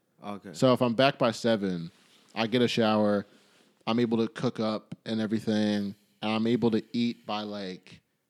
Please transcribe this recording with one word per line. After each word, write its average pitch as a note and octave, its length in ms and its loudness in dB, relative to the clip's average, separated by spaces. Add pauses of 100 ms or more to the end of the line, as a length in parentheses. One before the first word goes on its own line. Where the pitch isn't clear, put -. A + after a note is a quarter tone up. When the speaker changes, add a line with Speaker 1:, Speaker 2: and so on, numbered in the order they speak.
(240)
Speaker 1:
Okay. G2+ 280 -14
Speaker 2:
So B2 200 4
if A#2+ 80 2
I'm A#2+ 140 0
back C3 240 4
by B2 140 2
seven, G2 580 -2 (440)
I A2+ 120 -2
get A#2+ 160 2
a A#2 60 4
shower. G#2+ 580 2 (600)
I'm A#2 140 0
able A#2 180 2
to A2+ 100 0
cook - 320 -6
up A2 340 -6 (100)
and A2 160 -4
everything. G#2 720 -2 (280)
And G#2+ 100 -4
I'm A2 140 0
able A#2 260 2
to A2 100 0 (100)
eat A#2+ 340 -4
by, G#2+ 160 -6
like, G2+ 580 -12 (300)